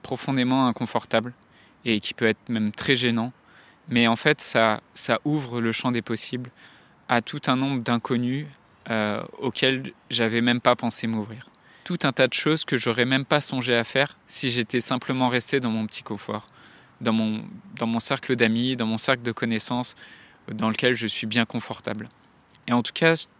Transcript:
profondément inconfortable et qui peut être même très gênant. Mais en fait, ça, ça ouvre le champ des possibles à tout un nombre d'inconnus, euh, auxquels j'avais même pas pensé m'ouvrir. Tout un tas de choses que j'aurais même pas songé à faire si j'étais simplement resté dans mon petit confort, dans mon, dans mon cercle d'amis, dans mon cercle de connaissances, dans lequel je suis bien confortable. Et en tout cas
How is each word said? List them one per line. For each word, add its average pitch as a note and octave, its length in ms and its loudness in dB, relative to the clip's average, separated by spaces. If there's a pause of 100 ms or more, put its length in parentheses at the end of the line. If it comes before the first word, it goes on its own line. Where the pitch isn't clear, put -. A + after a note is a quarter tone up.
profondément C3 640 0
inconfortable A#2 640 0 (520)
et A2 160 2
qui - 120 -8
peut A#2+ 120 -2
être A2 240 0
même G#2+ 240 -2
très C3+ 240 0
gênant. A#2 340 0 (560)
Mais A#2+ 200 4
en A2+ 100 4
fait, D3+ 240 2
ça, A2 400 4 (120)
ça - 300 0
ouvre C3 380 -2
le A2+ 100 0
champ B2 200 0
des A#2 120 -2
possibles B2 480 -6 (560)
à A#2 140 2
tout - 260 -10
un C3 80 2
nombre C3+ 260 -2
d'inconnus, B2 640 -2 (460)
euh, G#2+ 320 -2 (160)
auxquels C3 540 0 (180)
j'avais A#2 300 2
même A#2+ 200 2
pas B2 140 6
pensé A#2 320 -4
m'ouvrir. A2 420 -6 (360)
Tout F3 180 -4
un C3+ 80 2
tas C3 160 6
de - 60 -2
choses D#3 320 0
que C3+ 120 0
j'aurais A#2+ 280 2
même C3+ 200 2
pas D3 160 2
songé B2+ 320 0
à A#2 100 4
faire - 340 0 (100)
si - 240 -2
j'étais A#2+ 280 0
simplement B2+ 500 0
resté B2 300 0
dans B2 120 -2
mon A2 160 -2
petit - 160 -10
confort, G#2+ 420 -8 (560)
dans A2+ 120 2
mon, A2 300 -2 (340)
dans A2+ 100 -2
mon A2+ 100 -2
cercle - 380 0
d'amis, A#2+ 400 2
dans A#2+ 100 -4
mon A2 140 -2
cercle B2 240 0
de A#2+ 80 -2
connaissances, A#2+ 640 -4 (560)
dans A2 180 0
lequel B2 240 2
je A2+ 140 -2
suis - 180 -4
bien A2+ 200 2
confortable. A2 640 -8 (580)
Et B2 60 2
en A#2+ 100 2
tout - 100 -4
cas E3 220 4 (240)